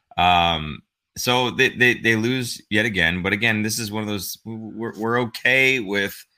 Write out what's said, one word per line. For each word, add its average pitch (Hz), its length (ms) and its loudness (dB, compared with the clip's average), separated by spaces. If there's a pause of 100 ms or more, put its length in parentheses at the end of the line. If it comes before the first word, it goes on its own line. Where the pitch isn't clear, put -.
(180)
Um, 85 640 2 (340)
so 123 360 0
they, 127 180 2
they, 120 260 2
they 113 220 2
lose 120 520 -2
yet 107 160 2
again, 90 360 0
but 95 100 0
again, 107 300 0
this 107 180 -4
is 107 120 -6
one 107 120 -4
of 104 60 -6
those, 101 340 -8
we're, 110 540 -10
we're 113 240 0
okay 131 580 2
with 98 460 -4 (120)